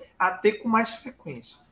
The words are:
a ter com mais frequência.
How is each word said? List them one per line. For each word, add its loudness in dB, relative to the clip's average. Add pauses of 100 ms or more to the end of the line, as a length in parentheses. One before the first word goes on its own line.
(180)
a 2
ter 4
com -8
mais 2
frequência. -12 (120)